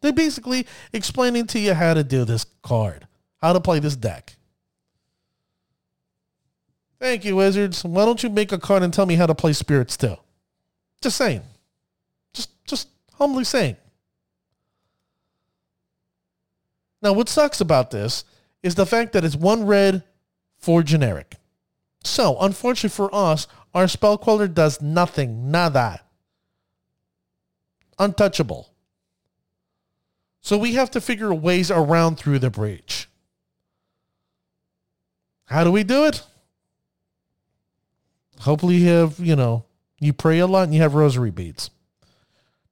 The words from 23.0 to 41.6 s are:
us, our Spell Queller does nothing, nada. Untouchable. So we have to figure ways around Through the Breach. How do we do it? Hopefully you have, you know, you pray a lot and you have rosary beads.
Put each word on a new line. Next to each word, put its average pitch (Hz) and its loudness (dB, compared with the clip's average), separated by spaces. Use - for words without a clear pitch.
us, 170 0
our 185 2
Spell 208 2
Queller 208 0
does 156 0
nothing, 143 -2
nada. 139 0
Untouchable. 180 0
So - -2
we 233 -2
have 254 0
to 240 -4
figure 214 -4
ways 175 0
around 165 2
Through 143 -2
the 127 0
Breach. - -8
How 156 2
do 170 6
we 214 2
do 254 2
it? 302 0
Hopefully 165 0
you 175 4
have, 165 2
you 170 0
know, 117 0
you 147 0
pray 160 2
a 180 2
lot 190 2
and 156 -2
you 156 4
have 147 2
rosary 127 2
beads. 87 -12